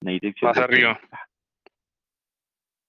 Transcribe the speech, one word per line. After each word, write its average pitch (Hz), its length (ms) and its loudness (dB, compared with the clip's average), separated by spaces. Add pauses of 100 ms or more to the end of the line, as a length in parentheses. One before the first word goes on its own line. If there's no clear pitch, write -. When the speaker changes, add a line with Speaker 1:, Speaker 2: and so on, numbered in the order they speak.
Speaker 1:
Una 92 100 -6
dirección 101 380 -2
Speaker 2:
Más 117 80 0
Speaker 1:
de 127 60 2
Speaker 2:
arriba. 123 360 2 (1900)